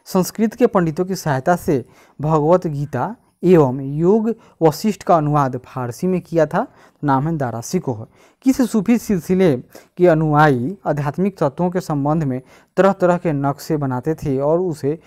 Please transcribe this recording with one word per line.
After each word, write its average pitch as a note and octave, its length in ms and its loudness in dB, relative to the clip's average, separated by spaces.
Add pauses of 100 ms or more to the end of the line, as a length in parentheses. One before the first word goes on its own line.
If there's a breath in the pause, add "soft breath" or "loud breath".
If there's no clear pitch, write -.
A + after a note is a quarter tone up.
संस्कृत G3+ 480 -2
के A#3+ 140 2
पंडितों F3+ 380 0
की F#3 100 -6
सहायता D#3 400 -2
से C#3 300 -2 (360 soft breath)
भगवत D#3+ 460 2
गीता D3 480 -6 (280)
एवं C#3+ 380 4
योग F#3 540 0 (260 soft breath)
वशिष्ठ E3 420 0
का F3 140 4
अनुवाद C#3+ 480 0
फारसी B2+ 420 -8
में F#3 140 -2
किया D#3+ 240 0
था? F3 220 -2 (360 soft breath)
नाम C#3+ 240 0
है E3 100 -4
दारा A#2 240 -6
सिकोह। A#2 460 -6 (340 soft breath)
किस B3+ 300 0
सूफी A3+ 260 0
सिलसिले F#3 600 0 (400 loud breath)
के F3+ 100 4
अनुयायी D#3 760 2
आध्यात्मिक D3+ 520 -2
तत्वों E3+ 320 -2
के F3+ 120 -4
संबंध D3+ 420 -2
में B2+ 180 -4 (360 soft breath)
तरह F#3+ 160 4
तरह F3 240 2
के E3+ 160 -2
नक्शे C#3 440 -4
बनाते C#3 380 -4
थे C3+ 240 -4
और D#3 200 0
उसे D#3+ 480 -4